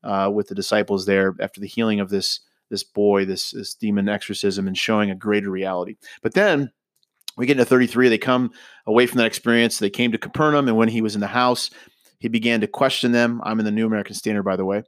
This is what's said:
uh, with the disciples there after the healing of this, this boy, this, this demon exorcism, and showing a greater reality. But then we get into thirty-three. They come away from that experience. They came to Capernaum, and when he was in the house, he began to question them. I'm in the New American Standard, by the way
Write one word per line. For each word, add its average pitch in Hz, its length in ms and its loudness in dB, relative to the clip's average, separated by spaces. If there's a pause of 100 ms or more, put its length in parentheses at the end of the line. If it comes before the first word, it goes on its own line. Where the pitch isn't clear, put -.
uh, 98 300 0
with 104 160 -2
the 98 60 -10
disciples 98 500 0
there 98 340 2
after - 220 -6
the 104 60 -10
healing 110 340 0
of 92 80 -4
this, 98 320 -4 (280)
this 104 140 -8
boy, 101 400 2
this, 95 280 -6
this - 220 -12
demon 101 360 -2
exorcism, 98 580 -4
and 95 100 -6
showing 104 340 0
a 95 40 -6
greater 104 340 -2
reality. 92 460 -6 (260)
But 110 120 -4
then 170 400 2 (640)
we 123 80 -2
get 139 80 4
into 127 100 4
thirty-three. 127 460 4
They 113 80 2
come 127 340 0 (340)
away 117 200 4
from 123 140 -2
that 113 80 4
experience. 117 520 2
They 101 100 0
came 120 220 0
to 110 60 -2
Capernaum, 147 500 0
and 113 80 2
when 113 140 4
he 113 120 -2
was 107 140 -2
in 104 60 -2
the 101 60 -2
house, 123 420 0 (500)
he 123 80 -6
began 113 320 0
to 107 80 0
question 127 460 0
them. 120 320 2
I'm 110 140 -2
in 107 60 -2
the 107 60 -2
New 110 160 0
American 104 280 -4
Standard, 104 280 -4
by 95 140 0
the 92 80 -2
way 101 220 -2